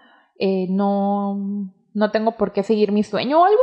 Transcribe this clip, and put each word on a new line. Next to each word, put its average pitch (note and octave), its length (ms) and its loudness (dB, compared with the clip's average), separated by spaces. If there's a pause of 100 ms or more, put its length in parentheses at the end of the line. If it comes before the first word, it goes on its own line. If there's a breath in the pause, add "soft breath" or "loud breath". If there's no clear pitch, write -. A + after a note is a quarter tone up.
(380 soft breath)
eh, F#3+ 320 -2
no, G3+ 1000 -2 (240)
no G#3 160 0
tengo A3 220 -2
por G3+ 200 -2
qué G3+ 100 -2
seguir G#3 300 2
mi G#3 100 2
sueño", B3 380 0
o F4 40 6
algo G#4+ 180 4